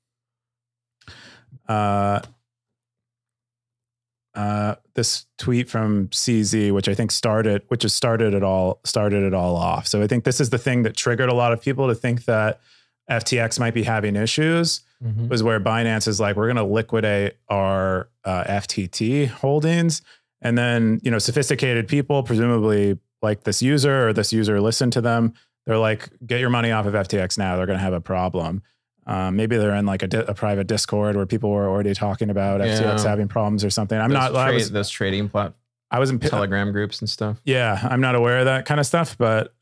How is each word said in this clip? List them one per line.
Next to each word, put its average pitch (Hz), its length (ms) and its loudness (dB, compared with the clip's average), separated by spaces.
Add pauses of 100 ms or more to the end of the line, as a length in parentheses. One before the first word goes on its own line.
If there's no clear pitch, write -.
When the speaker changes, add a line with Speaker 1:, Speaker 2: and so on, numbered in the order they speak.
(1700)
Speaker 1:
uh, 101 520 0 (2250)
uh, 104 400 -2 (200)
this - 320 -2 (120)
tweet 123 300 0
from 107 440 0
C 113 300 2
Z, 104 280 2
which 98 180 2
I 101 60 0
think 110 160 -2
started, 107 580 0
which 120 140 -2
has 110 100 0
started 113 400 2
it 98 100 2
all, 95 420 0
started 104 380 0
it 95 120 2
all 90 220 2
off. 85 300 -2
So 104 160 0
I 107 40 2
think 120 180 0
this 127 160 0
is 123 100 0
the 123 80 0
thing 123 260 0
that 110 120 -2
triggered 127 320 0
a 127 60 2
lot 120 180 2
of 113 80 -2
people 135 280 -2
to 117 60 2
think 120 300 -2
that 110 360 0 (480)
F 117 160 -2
T 127 140 0
X 117 200 -2
might 117 160 0
be 113 80 0
having 104 340 0
issues, 160 640 0 (240)
Speaker 2:
Mm-hmm. 113 220 -2
Speaker 1:
was 120 160 -2
where 110 160 2
Binance 113 480 0
is 104 140 -2
like, 101 160 0
"We're 110 100 0
gonna 120 160 0
liquidate 104 720 0 (140)
our, 95 600 0 (160)
uh, 92 220 -2
F 98 220 -4
T 95 180 -4
T 131 400 0
holdings." 156 760 0 (400)
And 120 160 0
then, 117 460 2
you 127 80 0
know, 113 80 2
sophisticated 127 680 0
people, 143 340 0
presumably 110 760 2 (240)
like 107 220 -2
this 104 200 -2
user 135 460 2
or 107 40 2
this 104 200 0
user 107 280 2
listened 113 320 0
to 123 80 0
them. 117 340 0 (320)
They're 113 100 0
like, 110 320 0 (160)
"Get 123 140 -2
your 123 120 0
money 117 200 2
off 107 160 0
of 101 80 -2
F 98 140 0
T 104 100 -2
X 92 180 -2
now. 92 200 -2
They're 92 100 0
gonna 92 140 -2
have 95 140 -2
a 87 60 -4
problem." 90 640 -4 (420)
Um, 92 300 -4
maybe 110 220 0
they're 104 180 2
in 101 120 0
like 98 180 -2
a - 20 -4
di-, 113 120 -2 (100)
a 101 60 -4
private 101 340 -2
Discord 104 480 0
where 98 100 0
people 107 240 -2
were 101 180 0
already 101 260 0
talking 104 360 -2
about 98 300 0
F 110 180 2
T 113 60 2
X 107 180 0
Speaker 2:
Yeah. 107 80 2
Speaker 1:
having 104 160 0
problems 104 380 0
or 101 60 0
something. 110 280 -2
I'm 113 120 2
Speaker 2:
Those 139 100 2
Speaker 1:
not, 127 160 0
I 131 140 2
Speaker 2:
trade, 120 40 2
Speaker 1:
was, 110 160 0
Speaker 2:
those 101 180 -2
trading 98 400 -2
plat-, 104 260 -2 (360)
Speaker 1:
I 120 80 0
wasn't 131 240 0
pi- 113 60 0
Speaker 2:
Telegram 101 420 0
groups 104 300 -4
and 107 100 -6
stuff. 107 340 -4
Speaker 1:
Yeah, 120 460 0
I'm 127 100 2
not 127 140 2
aware 120 240 4
of 127 60 2
that 131 220 0
kind 147 120 4
of 143 80 2
stuff, - 320 0
but, 110 440 2